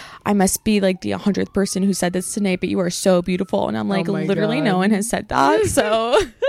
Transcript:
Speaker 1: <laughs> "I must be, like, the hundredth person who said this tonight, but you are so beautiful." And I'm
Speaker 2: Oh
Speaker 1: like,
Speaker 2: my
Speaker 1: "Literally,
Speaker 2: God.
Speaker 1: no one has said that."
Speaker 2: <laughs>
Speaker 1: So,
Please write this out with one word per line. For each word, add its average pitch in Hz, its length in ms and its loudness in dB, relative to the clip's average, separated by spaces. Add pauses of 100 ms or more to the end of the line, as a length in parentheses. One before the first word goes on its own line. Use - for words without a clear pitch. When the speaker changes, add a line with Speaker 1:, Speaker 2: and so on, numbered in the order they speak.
Speaker 1:
<laughs> - 220 -12
"I 202 60 2
must 196 320 2
be, 208 160 4
like, 190 220 0
the 101 100 -4
hundredth 190 400 -2
person 190 320 -2
who 196 80 2
said 175 220 -2
this 180 200 -6
tonight, 190 260 0
but 185 80 -4
you 196 120 -2
are 175 100 -2
so 180 320 2
beautiful." 185 460 -2
And 214 100 -4
I'm 208 120 -4
Speaker 2:
Oh 196 40 0
Speaker 1:
like, - 140 -2
Speaker 2:
my 165 160 -2
Speaker 1:
"Literally, 190 340 0
Speaker 2:
God. 294 60 -2
Speaker 1:
no 185 140 2
one 190 120 2
has 214 180 -2
said - 200 -4
that." 294 380 2
Speaker 2:
<laughs> - 0 -
Speaker 1:
So, 226 520 2 (300)